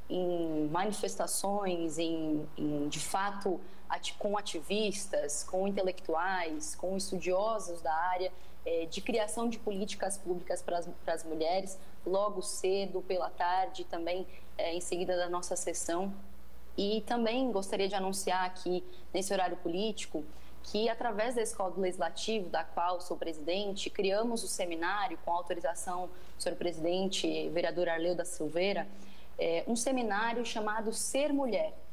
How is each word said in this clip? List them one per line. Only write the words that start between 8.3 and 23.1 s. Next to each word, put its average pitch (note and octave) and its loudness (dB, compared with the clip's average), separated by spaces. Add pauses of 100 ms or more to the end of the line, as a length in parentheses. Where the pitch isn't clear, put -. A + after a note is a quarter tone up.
eh, E3 2
de E3 -2
criação A#3 2
de A3+ -2
políticas G3 0
públicas F3+ -2
pras, F3 0 (160)
pras E3 0
mulheres, E3 0 (280)
logo F#3+ 2
cedo, F#3 0
pela F3+ 0
tarde, F3+ 2
também, F3 -2 (320)
eh, E3 0
em F3 -2
seguida F3+ 0
da F3 2
nossa F3 0
sessão. F3 0 (640)
E G#3 2
também A#3+ 2
gostaria G3 2
de G3+ -2
anunciar F#3+ 0
aqui, F3+ 0 (300)
nesse F#3+ 0
horário F3+ 2
político, F3 0 (400)
que A3 2
através A3+ 0
da A#3 2
Escola G3 0
do E3+ -2
Legislativo, F#3+ 0
da D#3+ 0
qual F3 0
sou F3+ -2